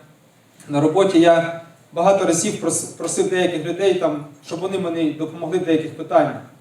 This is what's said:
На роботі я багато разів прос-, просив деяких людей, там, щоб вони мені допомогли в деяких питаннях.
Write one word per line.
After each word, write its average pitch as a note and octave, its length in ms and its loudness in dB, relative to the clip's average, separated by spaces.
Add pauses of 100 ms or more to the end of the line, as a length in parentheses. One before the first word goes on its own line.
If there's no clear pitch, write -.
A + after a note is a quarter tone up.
(680)
На C#3+ 120 0
роботі E3+ 380 4
я E3 420 4 (320)
багато F#3+ 320 2
разів E3 400 -2
прос-, - 320 -4
просив E3+ 320 -2
деяких E3+ 360 0
людей, F3+ 280 0
там, D3+ 320 -2 (200)
щоб E3+ 140 -10
вони F#3+ 200 -4
мені E3 320 -2
допомогли D#3+ 460 -6
в D#3 80 -4
деяких D#3+ 320 0
питаннях. D#3 440 0 (200)